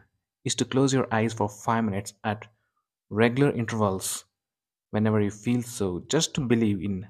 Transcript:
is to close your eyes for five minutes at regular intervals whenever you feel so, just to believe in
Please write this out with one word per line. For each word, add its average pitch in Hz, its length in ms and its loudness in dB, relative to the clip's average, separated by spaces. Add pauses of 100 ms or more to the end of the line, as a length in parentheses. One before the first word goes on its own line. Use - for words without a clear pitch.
(460)
is 127 100 -2
to 123 100 2
close 131 280 2
your 127 200 2
eyes 113 200 2
for 104 140 0
five 113 360 -2
minutes 98 300 -4 (100)
at 110 240 -4 (640)
regular 120 420 2
intervals 107 760 -2 (640)
whenever 107 320 2
you 101 80 0
feel 120 320 -2
so, 92 480 -6
just 160 260 0
to 160 60 -2
believe 113 400 2
in 98 280 -6